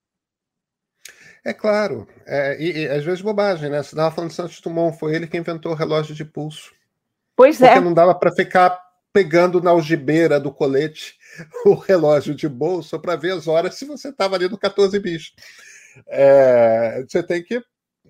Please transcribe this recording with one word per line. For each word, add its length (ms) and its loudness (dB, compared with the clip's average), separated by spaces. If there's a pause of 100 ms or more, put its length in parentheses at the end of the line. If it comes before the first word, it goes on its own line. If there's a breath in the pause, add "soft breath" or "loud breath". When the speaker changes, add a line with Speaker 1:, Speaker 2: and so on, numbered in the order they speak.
(1400 soft breath)
Speaker 1:
É 80 -8
claro. 540 -4 (200)
É, 340 -4
e, 220 -6
e 60 -6
às 160 -4
vezes 180 -6
bobagem, 480 -4
né? 120 -4
Você 140 -12
tava 180 -2
falando 160 -6
de 60 -20
Santos 240 -10
Dumont, 380 -4
foi 160 -4
ele 120 -4
que 120 -6
inventou 340 -6
o 20 -4
relógio 400 -4
de 100 -12
pulso. 480 -14 (640)
Speaker 2:
Pois 240 4
Speaker 1:
Porque 200 6
Speaker 2:
é. 20 2
Speaker 1:
não 140 0
dava 200 4
pra 180 0
ficar 460 2 (340)
pegando 480 2
na 100 2
algibeira 680 2
do 140 -6
colete 640 -4 (220 loud breath)
<laughs> 260 -10
o 100 6
relógio 600 0
de 140 -6
bolso 520 -6
pra 160 -6
ver 160 -4
as 160 -8
horas 280 -2
se 80 -14
você 280 -14
tava 240 -2
ali 120 0
no 100 -8
quatorze 420 0
bis. 320 -8 (720 soft breath)
É, 1000 4
você 140 -2
tem 200 -4
que, 200 -6 (480)